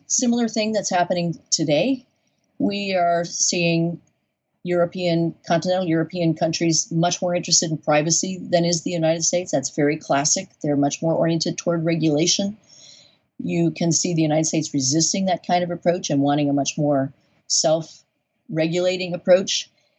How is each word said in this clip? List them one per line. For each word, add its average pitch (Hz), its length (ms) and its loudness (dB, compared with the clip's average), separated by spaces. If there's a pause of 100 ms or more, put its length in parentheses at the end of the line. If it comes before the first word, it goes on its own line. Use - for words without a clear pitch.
similar 240 400 2
thing 220 260 -2
that's 208 180 -2
happening 175 460 0 (140)
today. 165 560 0 (540)
We 202 340 0
are 175 300 2
seeing 170 760 0 (600)
European, 175 720 0 (120)
continental 180 400 0
European 165 480 0
countries 165 580 0
much 170 280 0
more 175 140 0
interested 170 380 0
in 151 60 -2
privacy 160 600 0
than 170 240 0
is 170 180 0
the 185 80 -6
United 165 340 0
States. 175 260 -2
That's 139 240 -4
very 151 220 2
classic. 151 520 -2 (140)
They're 147 140 0
much 143 260 0
more 160 120 0
oriented 165 440 0
toward 170 260 -2
regulation. 165 720 0 (880)
You 170 300 0
can 170 180 -2
see 170 240 -2
the 160 80 2
United 156 240 2
States 160 260 -4
resisting 160 540 0
that 180 200 -2
kind 180 180 0
of 175 60 -4
approach 175 400 -2
and 143 100 2
wanting 143 300 2
a - 20 0
much 139 240 -2
more 147 360 0 (340)
self-regulating 170 1700 -2
approach. - 560 2 (280)